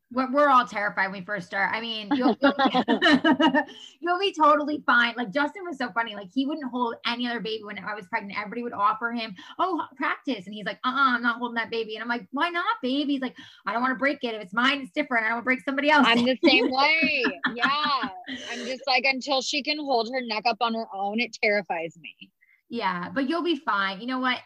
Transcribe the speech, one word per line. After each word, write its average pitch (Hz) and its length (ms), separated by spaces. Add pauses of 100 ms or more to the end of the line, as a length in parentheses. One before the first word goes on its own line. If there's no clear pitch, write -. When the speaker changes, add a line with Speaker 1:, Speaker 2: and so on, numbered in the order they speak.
(100)
Speaker 1:
we're, 247 220
we're 285 160
all 247 180
terrified 202 440
when 196 100
we 180 60
first 202 200
start. 196 260
I 220 80
mean, 220 340
you'll, 247 260
you'll, 277 240
Speaker 2:
<laughs> 247 360
Speaker 1:
<laughs> 302 1000
you'll 349 180
be 392 140
totally 294 540
fine. 240 300
Like, 233 160
Justin 294 320
was 349 140
so 247 140
funny. 226 220
Like, 202 180
he 269 140
wouldn't 294 240
hold 240 260 (100)
any 240 220
other 233 120
baby 220 240
when 208 140
I 202 160
was 208 120
pregnant. 202 320
Everybody 214 240
would 240 100
offer 214 400
him, 220 220 (240)
"Oh, 320 280 (100)
practice." 262 500
And 214 80
he's 214 100
like, 208 200
"Uh-uh, 254 80 (240)
I'm 233 60
not 233 160
holding 233 180
that 226 140
baby." 220 260
And 220 60
I'm 233 60
like, 240 240
"Why 302 160
not, 349 160 (180)
baby?" 277 320
He's 262 80
like, 247 140 (300)
"I 202 60
don't 233 100
wanna 254 140
break 277 280
it. 233 100
If 214 80
it's 208 120
mine, 269 280
it's 262 100
different. 262 320
I 220 40
don't 233 80
wanna 233 80
break 254 160
somebody 277 300
else's." 247 220
Speaker 2:
I'm 240 120
the 254 120
Speaker 1:
<laughs> 339 100
Speaker 2:
same 254 240
way. 294 760
Yeah. 269 640 (400)
I'm 240 160
just 254 220
like, 254 180
until 262 380
she 294 200
can 302 160
hold 247 340
her 262 100
neck 220 240
up 226 140
on 226 140
her 226 200
own, 202 260
it 233 120 (100)
terrifies 185 560
me. - 340 (360)
Speaker 1:
Yeah, 185 420
but 254 180
you'll 330 160
be 339 100
fine. 196 460
You 240 80
know 262 100
what? 254 280